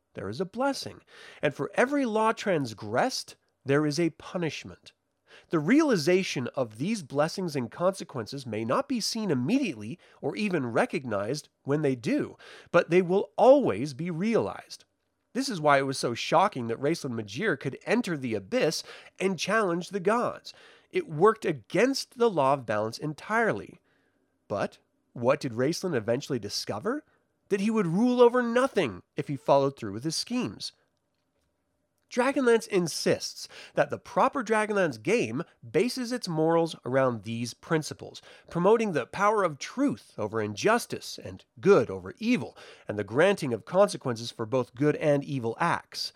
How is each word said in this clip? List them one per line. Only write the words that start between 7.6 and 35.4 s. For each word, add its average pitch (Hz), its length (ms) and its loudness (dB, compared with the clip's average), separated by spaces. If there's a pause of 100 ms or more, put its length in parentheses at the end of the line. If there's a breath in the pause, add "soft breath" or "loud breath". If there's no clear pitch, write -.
consequences 143 760 -4
may 110 180 -4
not 151 240 0
be 240 140 -2
seen 214 280 -2
immediately 139 680 -2 (220 soft breath)
or - 160 -4
even 175 340 0
recognized 123 800 -2 (140)
when 143 180 0
they 135 140 2
do, 123 420 -2 (340 loud breath)
but 170 180 4
they 175 120 6
will 185 340 0
always 160 580 6
be 156 160 -8
realized. 170 760 -2 (520)
This 269 120 -2
is 185 120 -4
why 147 160 6
it 139 80 2
was 135 140 -4
so 127 160 -2
shocking 160 500 0
that 113 160 -6
Raistlin 147 300 -2
Majere 117 480 -4
could 127 260 -6
enter 190 320 0
the 127 160 -4
abyss 226 480 0 (380 loud breath)
and 190 180 -2
challenge 180 520 -2
the 202 100 -6
gods. 208 520 0 (400 soft breath)
It 180 160 -4
worked 180 380 2
against 196 720 -2
the 240 100 4
law 143 260 4
of 135 120 -2
balance 110 320 -2
entirely. 156 800 -2 (680)
But 101 320 -4 (340)
what 131 260 2
did 135 120 -6
Raistlin 151 420 -2
eventually 120 460 -2
discover? 110 640 -6 (460)
That 202 120 0
he 208 80 0
would 220 160 2
rule 240 340 4
over 240 220 8
nothing 233 640 0 (120)
if 147 120 -6
he 147 100 -4
followed 139 400 4
through 101 160 -8
with 113 120 -8
his 160 100 -4
schemes. 226 560 -6 (1400)
Dragonlance 247 600 2
insists - 800 -2 (240 loud breath)
that 139 160 2
the 117 80 -6
proper 254 440 0
Dragonlance 202 640 0
game 151 400 0 (260 soft breath)